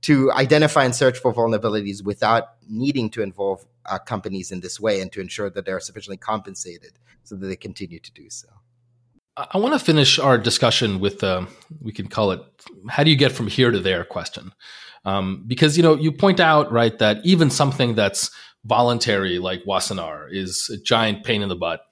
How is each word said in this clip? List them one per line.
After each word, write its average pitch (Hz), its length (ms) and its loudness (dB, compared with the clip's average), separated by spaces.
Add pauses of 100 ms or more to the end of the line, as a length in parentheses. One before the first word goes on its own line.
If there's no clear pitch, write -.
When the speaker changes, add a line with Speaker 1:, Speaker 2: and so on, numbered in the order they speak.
Speaker 1:
to 135 300 4
identify 147 520 4
and 123 100 0
search 127 240 2
for 123 140 0
vulnerabilities 107 720 -2
without 107 420 2 (240)
needing 120 400 -4
to 110 140 -6
involve, 98 420 -4 (220)
uh, 95 120 -6
companies 95 520 -8
in 92 100 -10
this 87 200 -14
way 104 200 0
and 92 120 -10
to 101 80 -12
ensure 98 280 -8
that 95 160 -10
they're 95 140 -6
sufficiently 98 380 -14
compensated 95 760 -10 (300)
so - 140 -16
that 95 100 -10
they 95 80 -6
continue 90 460 -14
to - 120 -20
do - 160 -20
so. - 200 -18 (880)
Speaker 2:
I, - 160 -10
I 190 60 -2
wanna 254 200 0
finish 151 400 2
our 127 200 4
discussion 110 600 0
with, 98 240 -2
um, 92 260 -2 (320)
we 110 120 -12
can 104 160 -10
call 104 240 0
it, 85 80 -6 (480)
how 143 160 0
do 160 60 6
you 151 60 6
get 135 140 4
from 120 160 -6
here 120 240 4
to 104 80 0
there 92 240 0
question? - 500 -12 (520)
Um, 95 420 -4
because, 143 300 2
you 170 80 6
know, 160 100 6
you 156 160 0
point 190 300 2
out, 156 320 4
right, 117 260 2
that 107 260 2
even 170 240 6
something 135 460 0
that's 101 360 0 (340)
voluntary 107 760 2
like 92 260 -6
Wassenaar 85 680 -4
is 92 400 -6
a 104 100 -10
giant 113 420 0
pain 107 180 -2
in 101 60 -4
the 90 80 -4
butt. 85 240 -6 (120)